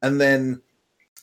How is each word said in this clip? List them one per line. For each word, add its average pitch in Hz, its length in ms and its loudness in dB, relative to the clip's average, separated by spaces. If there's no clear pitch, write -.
and 139 180 -2
then, 135 400 0